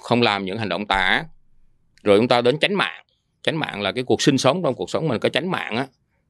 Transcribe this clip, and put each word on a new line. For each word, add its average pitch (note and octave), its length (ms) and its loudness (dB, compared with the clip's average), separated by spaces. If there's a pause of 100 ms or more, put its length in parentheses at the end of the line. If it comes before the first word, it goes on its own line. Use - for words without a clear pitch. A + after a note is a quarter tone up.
không A#2+ 220 2
làm G2+ 220 2
những F#2 140 -6
hành G#2+ 100 -4
động G2 180 -4
tà G2 100 2
ác. G#2 300 0 (760)
Rồi G2+ 160 6
chúng A#2+ 100 2
ta B2 120 4
đến B2 180 2
chánh E3 180 0
mạng. G#2 260 -2 (400)
Chánh D3+ 160 -2
mạng A2+ 240 -6
là F#2+ 100 -2
cái B2+ 120 -4
cuộc - 180 0
sinh C#3 160 4
sống, D3 240 2
trong C#3 120 -2
cuộc F2+ 160 -8
sống D#3 180 -2
mình A2+ 120 -2
có A#2 80 2
chánh D3 220 -2
mạng G#2 260 -6
á, C3+ 100 -4 (440)